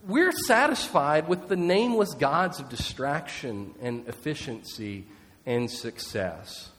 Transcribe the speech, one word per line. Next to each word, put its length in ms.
we're 240
satisfied 960
with 200
the 80
nameless 580
gods 460
of 100
distraction 1120
and 260
efficiency 960
and 260
success. 1080